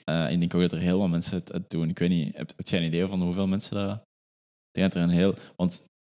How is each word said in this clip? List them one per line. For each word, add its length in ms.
Eh, 260
ik 80
denk 160
ook 60
dat 120
er 60
heel 200
wat 100
mensen 300
het, 100
het 220
doen. 180
Ik 100
weet 100
niet, 280
heb, 200
heb 120
jij 120
een 60
idee 200
van 160
hoeveel 240
mensen 280
dat, 220
ik 840
denk 120
dat 100
er 60
een 80
heel... 180
Want 260